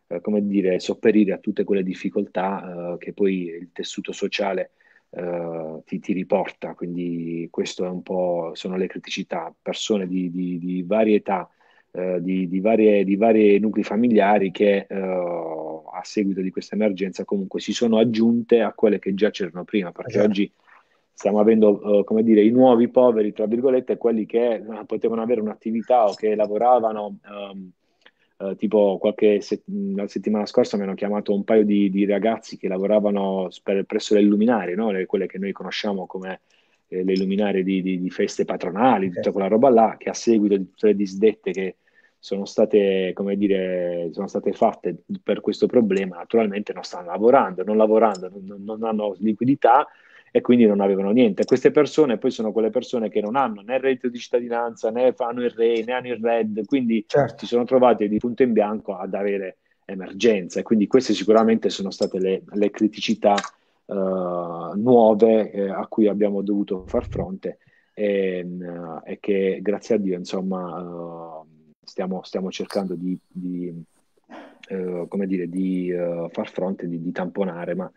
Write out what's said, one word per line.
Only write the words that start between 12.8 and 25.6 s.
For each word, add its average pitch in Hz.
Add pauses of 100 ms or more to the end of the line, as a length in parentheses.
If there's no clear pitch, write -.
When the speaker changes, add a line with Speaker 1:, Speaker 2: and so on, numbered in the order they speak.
Speaker 1:
di 98
vari 107
nuclei 104
familiari 104
che, 101
eh, 85 (140)
a 90
seguito 98
di 95
questa -
emergenza 98
comunque 95
si 107
sono 113
aggiunte 117
a 117
quelle 101
che 98
già 101
c'erano 90
prima, 90
perché -
Speaker 2:
Esatto. 107
Speaker 1:
oggi 196 (600)
stiamo 104
avendo, 104
eh, 98
come 110
dire, 110
i 110
nuovi 123
poveri, 110
tra 107
virgolette, 120
quelli 113
che, 117
eh, 98 (220)
potevano 113
avere 113
un'attività 110